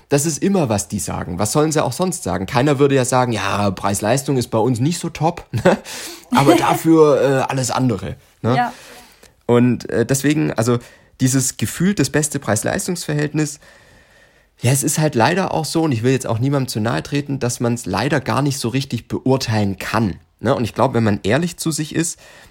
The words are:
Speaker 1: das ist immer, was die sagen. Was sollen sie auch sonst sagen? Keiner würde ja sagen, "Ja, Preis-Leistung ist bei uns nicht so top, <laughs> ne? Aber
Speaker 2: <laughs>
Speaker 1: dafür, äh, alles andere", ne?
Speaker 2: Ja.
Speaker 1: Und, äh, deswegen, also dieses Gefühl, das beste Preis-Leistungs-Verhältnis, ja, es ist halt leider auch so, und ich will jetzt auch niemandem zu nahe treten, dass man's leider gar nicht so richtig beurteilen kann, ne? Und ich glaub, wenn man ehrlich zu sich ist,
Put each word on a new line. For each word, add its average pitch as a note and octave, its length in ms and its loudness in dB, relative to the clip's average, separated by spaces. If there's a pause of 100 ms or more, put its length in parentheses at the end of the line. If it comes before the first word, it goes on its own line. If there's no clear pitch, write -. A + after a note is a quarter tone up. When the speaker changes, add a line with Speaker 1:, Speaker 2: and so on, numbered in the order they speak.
Speaker 1:
das C#3+ 180 0
ist D#3+ 160 -4
immer, F#3+ 260 2
was G#2 200 -2
die G#2 100 -4
sagen. F2+ 400 -6
Was G#2+ 140 -2
sollen D#3 180 2
sie D3+ 120 0
auch B2 100 -4
sonst F#3 280 -4
sagen? F#2 240 -4
Keiner C3 320 2
würde C#3 160 4
ja C3 120 2
sagen, B2+ 260 2
"Ja, G2 400 -2
Preis-Leistung G#2+ 640 -2
ist A#2 120 -2
bei A2+ 100 0
uns A2+ 200 2
nicht D#3+ 200 0
so E3+ 100 -6
top, E3+ 380 -4
<laughs> - 40 -14
ne? F3+ 280 2 (560)
Aber C#3 200 6
Speaker 2:
<laughs> - 0 -
Speaker 1:
dafür, D#3+ 640 4
äh, C3 320 2
alles B2+ 200 -2
andere", A#2 440 -2 (280)
ne? A2+ 120 2
Speaker 2:
Ja. A#3+ 180 -2 (720)
Speaker 1:
Und, A#2+ 420 4
äh, A2+ 160 2
deswegen, D3 480 0
also A#2+ 240 2 (440)
dieses C3 360 0
Gefühl, F#3 380 -2
das C#3+ 160 0
beste D3+ 280 -2
Preis-Leistungs-Verhältnis, D3+ 1200 -4 (1040)
ja, A#2+ 100 2
es C#3 120 0
ist D#3 160 -2
halt D#3 160 0
leider D#3 380 2
auch D#3 120 -2
so, E3 180 0
und D#3+ 80 0
ich A2+ 120 -2
will B2+ 80 2
jetzt B2+ 160 -2
auch A2 120 -2
niemandem C3+ 280 0
zu - 120 -6
nahe B2 220 -2
treten, C#3+ 380 -6
dass A#2+ 200 -4
man's A#2+ 260 -2
leider B2+ 360 0
gar A#2 200 -2
nicht C#3+ 180 -2
so A#2 100 -4
richtig B2+ 380 -4
beurteilen A2 720 0
kann, G#2 360 -2 (240)
ne? A#2 140 0
Und A#2+ 120 0
ich - 100 -8
glaub, B2 180 2
wenn A#2 100 2
man G#2 200 2
ehrlich D3 340 0
zu E3 140 -4
sich - 240 -6
ist, - 240 -4 (320)